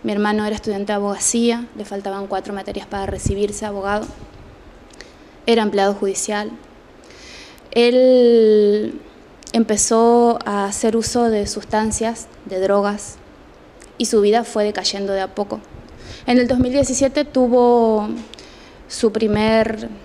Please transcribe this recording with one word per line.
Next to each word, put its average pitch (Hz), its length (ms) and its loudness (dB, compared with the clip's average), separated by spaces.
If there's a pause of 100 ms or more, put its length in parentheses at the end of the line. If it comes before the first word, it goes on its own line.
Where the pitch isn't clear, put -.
Mi 220 80 -4
hermano 208 340 0
era 214 100 -4
estudiante 202 360 -6
de 208 60 -2
abogacía, 233 680 -2 (100)
le 214 80 -12
faltaban 196 440 -10
cuatro 196 260 -8
materias 202 320 -10
para 196 220 -8
recibirse 202 580 -4
abogado. 202 400 -4 (1400)
Era 226 160 2
empleado 196 320 0
judicial. 208 560 -6 (1200)
Él 233 1300 4 (500)
empezó 233 920 2
a 202 200 -2
hacer 214 300 -2
uso 226 360 0
de 208 160 -2
sustancias, 220 800 -4 (180)
de 190 140 -6
drogas, 202 560 0 (840)
y 247 80 -2
su 220 160 2
vida 214 220 4
fue 220 200 -2
decayendo 196 500 -4
de 190 80 -2
a 190 120 -8
poco. 208 260 -6 (680)
En 247 100 4
el 247 100 4
dos 254 120 0
mil 254 120 2
diecisiete 269 540 0
tuvo 240 840 4 (800)
su - 240 0
primer 214 800 0 (160)